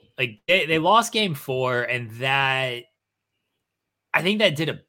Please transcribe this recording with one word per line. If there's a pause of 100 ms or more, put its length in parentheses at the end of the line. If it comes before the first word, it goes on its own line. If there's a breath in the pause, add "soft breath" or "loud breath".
(180)
like,
they,
they
lost
game
four,
and
that, (1300)
I
think
that
did
a